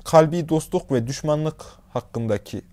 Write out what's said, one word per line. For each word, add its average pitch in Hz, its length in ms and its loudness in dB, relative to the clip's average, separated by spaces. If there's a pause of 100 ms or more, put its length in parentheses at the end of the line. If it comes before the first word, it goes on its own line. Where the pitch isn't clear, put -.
kalbi 160 440 4
dostluk 160 420 -2
ve 120 160 0
düşmanlık 151 580 -4 (240)
hakkındaki 110 720 -6 (120)